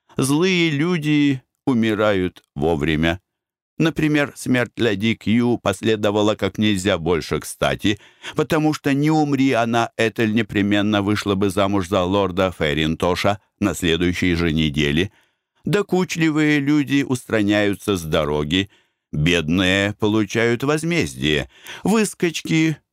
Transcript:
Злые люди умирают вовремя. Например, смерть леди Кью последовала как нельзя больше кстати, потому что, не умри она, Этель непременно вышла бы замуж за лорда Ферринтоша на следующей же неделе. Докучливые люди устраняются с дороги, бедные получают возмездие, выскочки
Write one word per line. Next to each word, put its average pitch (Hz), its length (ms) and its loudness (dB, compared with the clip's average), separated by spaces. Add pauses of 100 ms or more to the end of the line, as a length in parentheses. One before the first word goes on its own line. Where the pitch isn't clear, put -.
(180)
Злые 165 520 0
люди 147 720 0 (240)
умирают 107 760 0 (120)
вовремя. 80 640 0 (580)
Например, 151 580 0
смерть 123 400 -2
леди 107 380 0
Кью 117 420 0
последовала 107 800 0
как 98 240 -4
нельзя 101 400 2
больше 80 420 -2
кстати, 73 580 -2 (380)
потому 156 380 0
что, 143 180 -4
не 147 180 0
умри 143 420 2
она, 117 440 0
Этель 110 380 0
непременно 104 640 0
вышла 101 340 0
бы 98 140 0
замуж 98 400 0
за 95 140 2
лорда 92 540 0
Ферринтоша 82 840 0 (180)
на 95 160 -2
следующей 87 600 0
же 85 180 0
неделе. 76 580 0 (540)
Докучливые 160 960 0
люди 139 420 0
устраняются 104 920 0
с 85 60 -6
дороги, 78 680 -2 (440)
бедные 87 800 0
получают 110 680 0
возмездие, 85 840 -2 (340)
выскочки 160 920 0 (160)